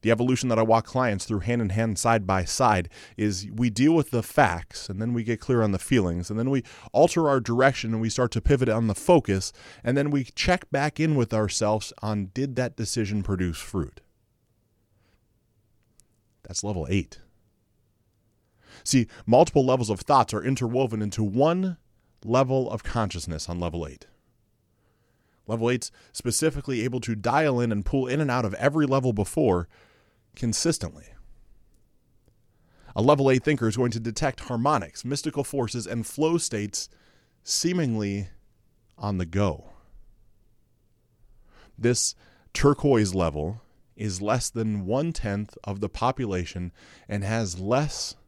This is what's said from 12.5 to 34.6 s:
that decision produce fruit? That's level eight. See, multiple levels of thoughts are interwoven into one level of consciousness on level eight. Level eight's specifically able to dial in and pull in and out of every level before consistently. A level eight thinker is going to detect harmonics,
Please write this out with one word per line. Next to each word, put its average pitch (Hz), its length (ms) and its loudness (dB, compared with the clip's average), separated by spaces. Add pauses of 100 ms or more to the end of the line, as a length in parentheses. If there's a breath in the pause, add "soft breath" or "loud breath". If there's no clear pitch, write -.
that 123 220 -4
decision 104 460 -4
produce 90 340 -2
fruit? - 420 -6 (2500)
That's - 200 -8
level 92 260 -4
eight. 92 300 -2 (1700 loud breath)
See, 123 220 2 (180 loud breath)
multiple 135 400 6
levels 127 240 0
of 98 100 -2
thoughts - 340 4
are 107 80 -2
interwoven 123 600 -2
into 104 240 -2
one 165 500 0 (480)
level 127 480 0
of 110 140 -8
consciousness 90 640 -4
on 87 100 -6
level 85 260 -4
eight. - 220 -18 (1400)
Level 113 240 -2
eight's 127 220 -2 (220 soft breath)
specifically 135 680 -2
able 123 180 -4
to 113 140 -4
dial 127 440 2
in 117 140 0
and 104 100 -2
pull 131 240 0
in 135 140 -2
and 139 100 0
out 123 140 0
of 98 80 -2
every 147 320 0
level 131 260 2
before 101 560 0 (680 soft breath)
consistently. 117 720 -4 (1900 soft breath)
A - 60 0
level 135 300 6
eight 131 120 4
thinker 135 240 2
is 104 80 0
going 123 160 0
to 117 80 -6
detect 117 420 -4
harmonics, 117 600 -2